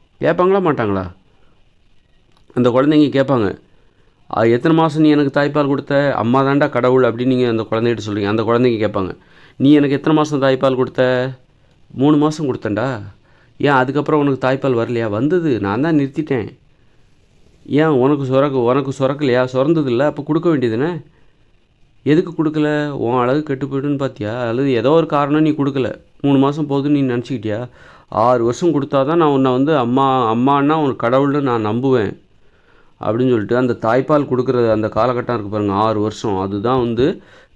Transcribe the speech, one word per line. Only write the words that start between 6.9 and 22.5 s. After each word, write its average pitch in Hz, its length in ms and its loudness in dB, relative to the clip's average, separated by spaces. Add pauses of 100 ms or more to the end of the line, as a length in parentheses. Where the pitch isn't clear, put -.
அப்படின்னு 123 320 0
நீங்க 123 120 2
அந்த 113 240 -2
குழந்தைகிட்ட 113 360 -2
சொல்றீங்க. 104 200 -2
அந்த 110 160 0
குழந்தைங்க 117 360 2
கேட்பாங்க. 98 320 -2 (460)
"நீ 135 140 4
எனக்கு 147 240 4
எத்தனை 156 220 0
மாசம் 151 240 0
தாய்ப்பால் 131 340 0
கொடுத்த?" 127 560 -2 (600)
"மூணு 147 240 2
மாசம் 151 300 -2
கொடுத்தேன்டா." 113 420 -4 (720)
"ஏன் 143 120 2
அதுக்கப்புறம் 139 500 0
உனக்கு 135 260 0
தாய்ப்பால் 131 300 0
வரலையா?" 117 320 -2
"வந்தது, 143 500 -2
நான் 101 220 -2
தான் 160 180 0
நிறுத்திட்டேன்." 135 500 -4 (1160)
"ஏன் 151 300 0
உனக்கு 135 300 2
சுரக்கு-, 131 380 0
உனக்கு 131 360 0
சுரக்கலையா? 135 420 0 (120)
சுரந்ததில்ல, 135 460 0
அப்போ 143 240 -2
கொடுக்க 160 260 -2
வேண்டியதுதானே?" 127 420 -2 (1120)
"எதுக்கு 160 260 0
கொடுக்கல? 156 380 -2 (200)